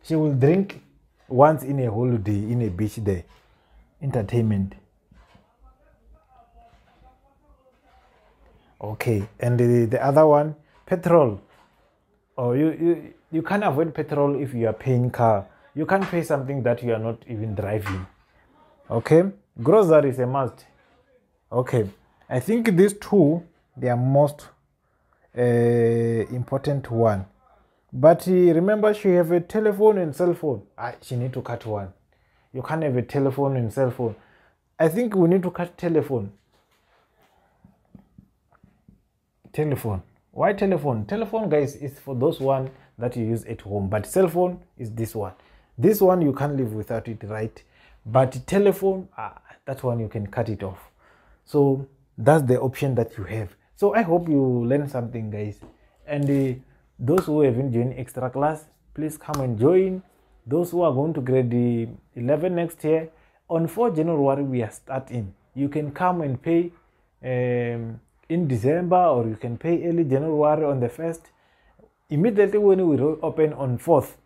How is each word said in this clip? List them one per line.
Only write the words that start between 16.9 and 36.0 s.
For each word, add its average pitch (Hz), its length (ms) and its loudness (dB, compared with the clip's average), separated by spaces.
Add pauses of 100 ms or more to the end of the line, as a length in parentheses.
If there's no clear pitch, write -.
are 110 60 -2
not 113 280 -6
even 110 280 -8
driving. 98 520 -6 (840)
Okay, 151 340 4 (360)
grocery 156 500 4
is 120 80 -8
a 123 80 0
must. 131 400 -6 (840)
Okay, 117 400 -2 (380)
I 131 100 -4
think 226 380 0
these 196 160 6
two, 170 500 2 (340)
they 123 120 -4
are 120 80 2
most, 139 500 2 (920)
uh, 123 40 -4
important 120 1500 0
one. 110 340 2 (680)
But, 151 360 4
uh, - 20 0
remember, 185 640 4
she 208 180 -2
have 175 220 2
a 175 80 2
telephone 214 580 2
and 160 160 -4
cell 180 200 0
phone. 135 280 -4 (140)
Ah, 120 240 -10
she - 160 -8
need 127 160 -4
to 127 80 -8
cut - 240 -10
one. 101 300 -8 (580)
You 127 100 -8
can't 160 200 -4
have 135 140 -2
a 123 60 0
telephone 135 540 -2
and 113 160 -2
cell 131 180 0
phone. 113 260 -6 (600)
I 160 100 2
think 208 260 -2
we 175 140 4
need 185 160 4
to 175 60 -4
cut 175 280 -10
telephone. 139 540 -2 (3250)